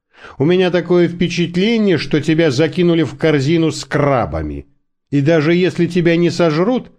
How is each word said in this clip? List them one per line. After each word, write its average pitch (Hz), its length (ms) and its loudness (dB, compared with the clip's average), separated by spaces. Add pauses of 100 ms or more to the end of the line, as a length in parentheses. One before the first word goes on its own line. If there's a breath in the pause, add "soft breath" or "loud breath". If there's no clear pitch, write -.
(380 loud breath)
У 131 60 0
меня 180 260 2
такое 175 380 2
впечатление, 175 880 0
что 147 240 -2
тебя 160 300 0
закинули 160 540 0
в 131 120 -8
корзину 160 540 0
с - 160 -8
крабами. 80 800 -2 (440)
И 143 120 0
даже 160 320 2
если 175 320 0
тебя 170 300 2
не 170 140 2
сожрут, 175 680 0